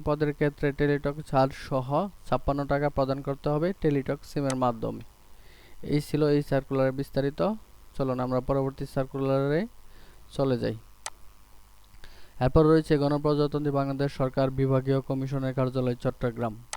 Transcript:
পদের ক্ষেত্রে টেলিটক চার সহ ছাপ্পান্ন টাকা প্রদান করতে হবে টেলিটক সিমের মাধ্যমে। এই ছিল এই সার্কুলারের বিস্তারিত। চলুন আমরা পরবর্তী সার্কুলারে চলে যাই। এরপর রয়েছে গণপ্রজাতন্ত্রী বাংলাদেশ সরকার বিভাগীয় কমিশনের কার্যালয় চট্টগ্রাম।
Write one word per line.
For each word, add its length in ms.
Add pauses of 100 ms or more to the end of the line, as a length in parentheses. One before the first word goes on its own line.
পদের 280
ক্ষেত্রে 400
টেলিটক 420 (160)
চার 180 (200)
সহ 400 (180)
ছাপ্পান্ন 400
টাকা 240
প্রদান 320
করতে 260
হবে 320
টেলিটক 440
সিমের 320
মাধ্যমে। 440 (800)
এই 180
ছিল 280
এই 140
সার্কুলারের 500
বিস্তারিত। 600 (420)
চলুন 260
আমরা 200
পরবর্তী 540
সার্কুলারে 720 (640)
চলে 260
যাই। 180 (1600)
এরপর 260
রয়েছে 320
গণপ্রজাতন্ত্রী 760
বাংলাদেশ 380
সরকার 380
বিভাগীয় 500
কমিশনের 540
কার্যালয় 400
চট্টগ্রাম। 720 (120)